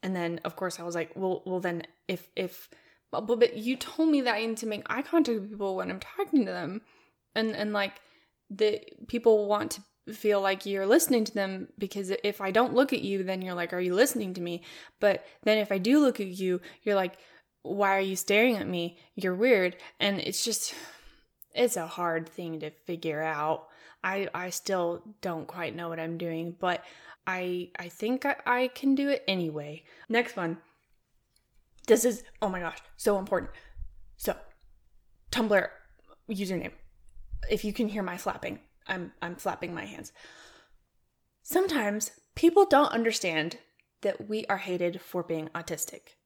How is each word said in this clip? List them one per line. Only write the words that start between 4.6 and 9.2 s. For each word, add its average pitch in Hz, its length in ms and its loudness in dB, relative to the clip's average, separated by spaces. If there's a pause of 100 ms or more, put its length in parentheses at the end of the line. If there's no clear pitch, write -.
make 214 200 -4
eye 233 160 -2
contact 262 380 2
with 202 100 -10
people 196 260 -2
when 180 140 -4
I'm 185 100 -6
talking 302 460 0
to 185 60 -6
them, 180 300 -6 (520)
and, 220 200 0
and, 214 180 -2
like, 202 280 -2 (500)
that 208 580 -2
people 220 380 6